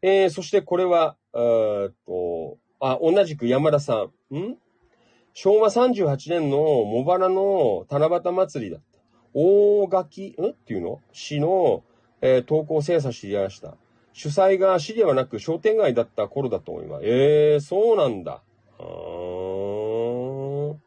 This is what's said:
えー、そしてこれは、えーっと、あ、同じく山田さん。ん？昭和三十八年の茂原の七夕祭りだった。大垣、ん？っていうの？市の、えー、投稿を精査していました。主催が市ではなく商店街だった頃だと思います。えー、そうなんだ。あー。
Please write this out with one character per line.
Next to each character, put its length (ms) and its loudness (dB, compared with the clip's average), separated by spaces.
え 240 4
ー、 40 2
そ 120 -8
し 100 -10
て 100 2
こ 140 -4
れ 80 0
は、 320 2
え 40 -4
ー 540 2
っ 20 -20
と、 520 -6
あ、 200 -2
同 220 4
じ 140 -4
く 100 -4
山 240 2
田 80 4
さ 300 -4
ん。 40 -10
ん？ 220 -8
昭 280 4
和 100 4
三 220 2
十 120 0
八 240 -2
年 200 0
の 80 0
茂 480 2
原 240 2
の 600 0
七 180 0
夕 120 -2
祭 320 -2
り 60 -10
だ 80 -12
っ 20 -20
た。 40 -20
大 540 4
垣、 500 -4
ん？ 100 -4
っ 60 -4
て 200 -12
い 40 -4
う 40 -4
の？ 200 -8
市 260 -8
の、 440 2
え 200 4
ー、 40 -4
投 220 0
稿 120 -4
を 40 0
精 180 0
査 140 -4
し 80 -16
て 60 -14
い 100 -4
ま 120 -2
し 120 -18
た。 160 -20
主 160 -14
催 300 2
が 220 2
市 160 -10
で 100 2
は 80 2
な 120 0
く 140 -10
商 200 -4
店 180 0
街 160 2
だ 100 0
っ 20 -2
た 220 -4
頃 220 -6
だ 100 -4
と 140 -14
思 80 -12
い 60 -14
ま 120 -12
す。 60 -8
え 520 4
ー、 40 0
そ 320 0
う 20 4
な 140 2
ん 160 -8
だ。 180 -12
あ 60 -18
ー。 1900 -6